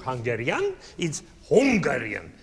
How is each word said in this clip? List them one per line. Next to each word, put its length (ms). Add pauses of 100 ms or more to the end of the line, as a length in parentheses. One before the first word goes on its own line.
Hungarian, 720 (240)
it's 240 (260)
Hungarian. 840 (100)